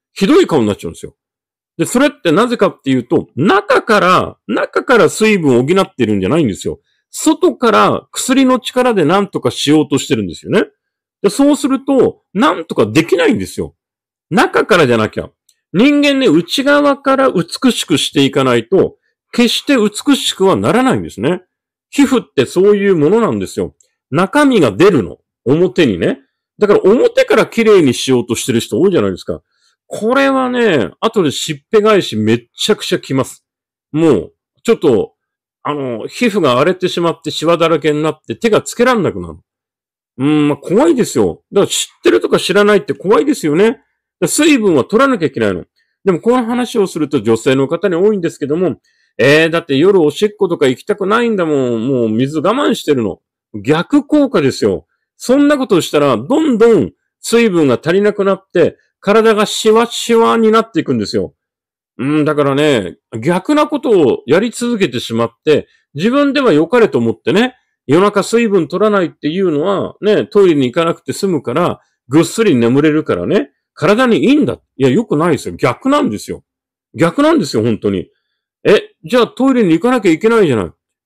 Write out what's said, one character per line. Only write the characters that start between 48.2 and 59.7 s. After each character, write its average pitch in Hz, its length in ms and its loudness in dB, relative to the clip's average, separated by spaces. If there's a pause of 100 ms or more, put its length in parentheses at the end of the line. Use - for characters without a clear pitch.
で 160 100 -4
す - 80 -18
け 143 80 -8
ど 143 100 -4
も、 170 240 -2 (380)
「え 147 280 4
ー、 160 40 -2
だ 165 100 -2
っ - 40 -12
て 139 120 -2
夜 185 260 4
お 147 80 2
し 170 160 -4
っ 208 100 -4
こ 190 120 -2
と 170 80 -4
か 143 120 2
行 131 120 -2
き - 40 -20
た 202 100 -2
く 190 120 -6
な 226 160 0
い 233 80 0
ん 214 60 -2
だ 180 100 -2
も 131 300 -2
ん。 113 120 -4
も 123 160 0
う 110 60 0
水 135 280 -2
我 175 140 0
慢 285 220 -2
し - 100 -12
て 147 100 2
る 123 80 -2
の。」 92 180 -6 (400)
逆 156 460 0
効 285 240 0
果 175 100 0
で 135 120 2
す - 120 -4
よ。 98 220 -2 (300)
そ 254 200 0
ん 285 120 4
な 294 100 2
こ 262 80 -4
と 196 100 0
を 156 40 2
し - 100 -6
た 151 100 0
ら、 139 160 2
ど 160 240 -2
ん 269 180 0
ど 226 200 4
ん 98 140 -2 (280)
水 233 280 2
分 165 200 2
が 120 140 0
足 170 120 -2
り 196 80 2
な 208 100 0
く 202 120 -4
な 196 100 0
っ - 160 -18
て、 165 260 0 (240)
体 220 340 2
が 208 120 0
シ - 240 -2